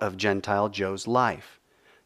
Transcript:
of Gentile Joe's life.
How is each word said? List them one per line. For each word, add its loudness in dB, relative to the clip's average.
of -4
Gentile 2
Joe's -4
life. 0